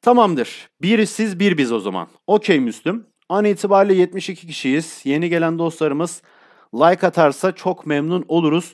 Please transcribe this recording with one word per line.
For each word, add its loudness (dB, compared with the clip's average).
Tamamdır. 0
Bir 2
siz, -6
bir 2
biz 0
o 0
zaman. -6
Okey 2
Müslüm. -4
An 0
itibariyle 2
yetmiş 0
iki -12
kişiyiz. -4
Yeni -2
gelen 0
dostlarımız -4
like 2
atarsa 2
çok -6
memnun -2
oluruz. 0